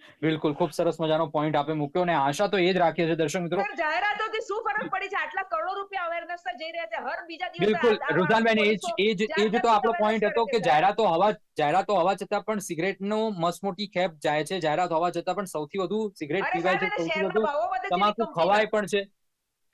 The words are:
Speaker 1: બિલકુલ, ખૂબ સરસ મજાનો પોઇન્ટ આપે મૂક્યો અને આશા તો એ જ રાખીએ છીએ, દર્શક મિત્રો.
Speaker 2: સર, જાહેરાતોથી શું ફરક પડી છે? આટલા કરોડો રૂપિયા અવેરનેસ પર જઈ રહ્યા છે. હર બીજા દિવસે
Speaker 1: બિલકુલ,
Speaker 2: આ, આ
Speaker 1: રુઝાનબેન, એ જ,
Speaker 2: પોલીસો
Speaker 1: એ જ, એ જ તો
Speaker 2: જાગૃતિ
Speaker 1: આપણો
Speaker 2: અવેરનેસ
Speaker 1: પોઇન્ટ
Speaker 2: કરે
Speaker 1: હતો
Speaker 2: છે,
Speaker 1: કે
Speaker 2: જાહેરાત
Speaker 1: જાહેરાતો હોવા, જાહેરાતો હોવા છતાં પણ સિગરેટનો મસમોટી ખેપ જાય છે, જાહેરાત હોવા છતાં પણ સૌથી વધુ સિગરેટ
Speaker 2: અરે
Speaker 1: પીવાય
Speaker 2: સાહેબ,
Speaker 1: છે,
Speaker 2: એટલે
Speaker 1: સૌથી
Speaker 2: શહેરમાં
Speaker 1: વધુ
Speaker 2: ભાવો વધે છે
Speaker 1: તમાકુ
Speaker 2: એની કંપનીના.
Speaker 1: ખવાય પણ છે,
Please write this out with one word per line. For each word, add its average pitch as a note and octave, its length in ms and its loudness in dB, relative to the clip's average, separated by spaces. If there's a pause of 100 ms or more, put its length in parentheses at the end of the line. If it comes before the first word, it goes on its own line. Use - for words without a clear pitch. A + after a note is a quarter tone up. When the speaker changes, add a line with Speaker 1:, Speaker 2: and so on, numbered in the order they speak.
(220)
Speaker 1:
બિલકુલ, D#3 320 0
ખૂબ D#3+ 180 -2
સરસ E3+ 300 0
મજાનો D#3 260 2
પોઇન્ટ D3+ 280 0
આપે D3 180 0
મૂક્યો D3+ 280 -2
અને F3 120 2
આશા C#3+ 340 2
તો G3 100 0
એ F3+ 160 4
જ F3+ 40 0
રાખીએ E3 280 2
છીએ, D#3+ 100 2
દર્શક D#3+ 240 0
મિત્રો. F3 220 -2
Speaker 2:
સર, G4+ 140 -6
જાહેરાતોથી G#4 640 -2
શું G4+ 240 -4
ફરક G#4 280 -2
પડી G4 160 -4
છે? G4 80 -6
આટલા E4 280 -4
કરોડો F4 300 -4
રૂપિયા G4 300 -6
અવેરનેસ E4+ 420 -6
પર F4+ 120 -6
જઈ D#4+ 140 -8
રહ્યા E4 140 -6
છે. D#4+ 180 -8
હર D4+ 240 -6
બીજા E4+ 200 -8
દિવસે - 180 -4
Speaker 1:
બિલકુલ, A3 300 2
Speaker 2:
આ, - 100 -6
આ D#3 100 -2
Speaker 1:
રુઝાનબેન, A3 440 4
એ G#3 40 4
જ, - 20 4
Speaker 2:
પોલીસો - 340 0
Speaker 1:
એ G#3+ 140 2
જ, F#3 80 -4
એ A3 40 2
જ - 20 0
તો G#3 140 -2
Speaker 2:
જાગૃતિ G#3+ 160 2
Speaker 1:
આપણો A3+ 340 4
Speaker 2:
અવેરનેસ A3+ 80 -2
Speaker 1:
પોઇન્ટ G#3+ 220 2
Speaker 2:
કરે G#3 80 2
Speaker 1:
હતો A3 160 0
Speaker 2:
છે, C4+ 60 -4
Speaker 1:
કે A#3 80 2
Speaker 2:
જાહેરાત E3 160 4
Speaker 1:
જાહેરાતો G3+ 320 4
હોવા, F3+ 240 4
જાહેરાતો F#3 640 0
હોવા F#3 200 4
છતાં G3 280 -4
પણ G#3+ 160 -2
સિગરેટનો G3 680 -2
મસમોટી F#3 580 -2
ખેપ F3+ 260 0
જાય D3+ 320 0
છે, F#3 140 -4
જાહેરાત E3+ 320 0
હોવા E3 180 2
છતાં E3+ 260 -4
પણ G3 100 -4
સૌથી D3+ 320 -6
વધુ G3 420 -2
સિગરેટ D#3+ 240 -2
Speaker 2:
અરે E4+ 160 -2
Speaker 1:
પીવાય F4+ 140 2
Speaker 2:
સાહેબ, G4 60 0
Speaker 1:
છે, F#4+ 60 -2
Speaker 2:
એટલે E4+ 120 -4
Speaker 1:
સૌથી E4+ 160 -2
Speaker 2:
શહેરમાં D#4 180 -2
Speaker 1:
વધુ G#3+ 100 2
Speaker 2:
ભાવો D4 180 0
વધે F#4 280 -4
છે - 20 -8
Speaker 1:
તમાકુ G#3 320 2
Speaker 2:
એની A3 40 -2
કંપનીના. E3+ 200 0
Speaker 1:
ખવાય G#3 200 4
પણ G#3+ 200 0
છે, G3 260 -2 (640)